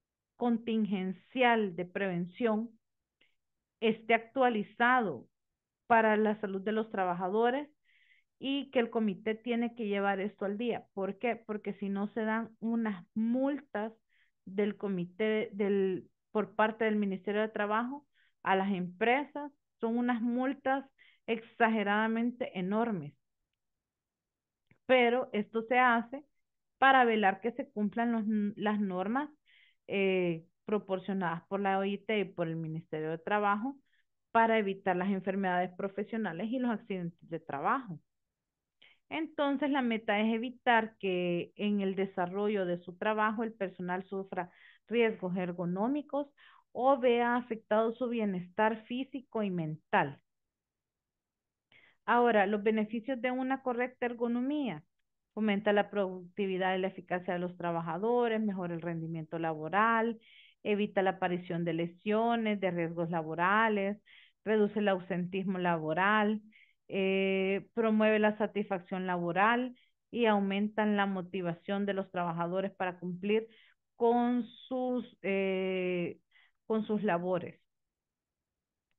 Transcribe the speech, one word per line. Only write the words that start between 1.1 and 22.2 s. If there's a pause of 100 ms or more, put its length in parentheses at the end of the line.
de
prevención (1120)
esté
actualizado (600)
para
la
salud
de
los
trabajadores (720)
y
que
el
comité
tiene
que
llevar
esto
al
día.
¿Por
qué?
Porque
si
no
se
dan
unas
multas (540)
del
comité,
del, (220)
por
parte
del
Ministerio
de
Trabajo (360)
a
las
empresas, (280)
son
unas
multas (440)
exageradamente